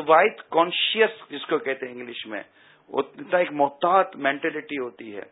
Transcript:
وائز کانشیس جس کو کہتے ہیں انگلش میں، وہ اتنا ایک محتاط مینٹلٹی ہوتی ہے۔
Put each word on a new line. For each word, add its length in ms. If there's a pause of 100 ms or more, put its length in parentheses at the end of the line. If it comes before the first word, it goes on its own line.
وائز 440
کانشیس 800
جس 160
کو 120
کہتے 280
ہیں 60
انگلش 340
میں، 160 (460)
وہ 100
اتنا 400
ایک 140
محتاط 640
مینٹلٹی 640
ہوتی 380
ہے۔ 160